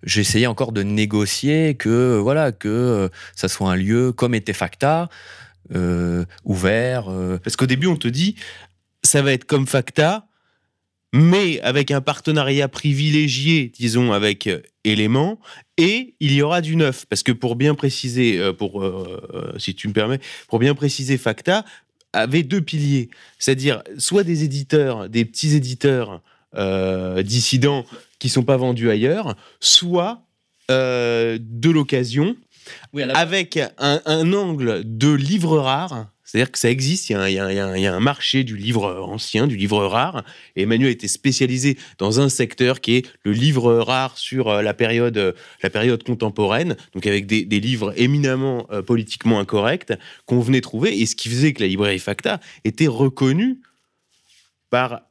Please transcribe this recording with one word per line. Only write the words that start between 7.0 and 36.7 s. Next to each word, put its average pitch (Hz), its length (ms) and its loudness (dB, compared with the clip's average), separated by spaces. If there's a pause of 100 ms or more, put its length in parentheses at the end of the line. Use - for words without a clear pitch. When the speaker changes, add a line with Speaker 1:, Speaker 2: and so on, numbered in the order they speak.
Speaker 1:
euh. 92 340 -4
Speaker 2:
Parce - 140 -6
qu'au 131 80 2
début, 131 220 0
on 170 100 2
te 123 100 -4
dit, 160 280 -2 (680)
ça - 180 4
va 139 120 2
être 127 120 -4
comme 135 220 0
Facta, 156 560 0 (880)
mais 170 480 4
avec 135 300 0
un 139 100 0
partenariat 139 680 0
privilégié, 147 1080 2
disons, 120 340 2
avec, 101 360 0
euh, 90 140 -2 (220)
Éléments, 117 580 2 (340)
et 220 460 2
il 147 100 0
y 139 100 4
aura 170 200 0
du 160 160 -2
neuf. 143 320 0
Parce 104 120 -2
que 127 120 0
pour 120 240 -4
bien 147 180 2
préciser, 123 640 -2
euh, 95 140 0
pour, 101 280 -6
euh, 92 400 -6 (120)
euh, - 260 -10
si 92 160 -8
tu 107 140 -8
me 101 40 -6
permets, 110 260 0 (280)
pour 117 120 0
bien 139 160 4
préciser, 139 420 -2
Facta 180 480 0 (480)
avait 127 300 0
deux 175 180 0
piliers. 143 480 0 (280)
C'est-à-dire, 131 460 0 (140)
soit 185 260 0
des 165 220 0
éditeurs, 135 640 0
des 113 160 0
petits 151 300 0
éditeurs, 127 680 0 (340)
euh, 95 680 -2
dissidents 123 600 0 (340)
qui 131 120 -4
sont 127 140 2
pas 135 120 2
vendus 123 340 0
ailleurs, 127 460 0 (240)
soit, 180 640 0 (500)
euh, 120 680 2
de 117 280 0
l'occasion, 143 680 2 (560)
Speaker 1:
Oui, 143 100 -4
à 123 40 -4
la 139 100 0
Speaker 2:
avec 170 420 0 (180)
un, 143 280 0
un 160 260 0
angle 143 540 -2
de 113 260 0
livres 156 460 0
rares, 135 500 -2 (200)
C'est-à-dire 120 240 -2
que - 80 -8
ça 120 100 2
existe, 131 400 -2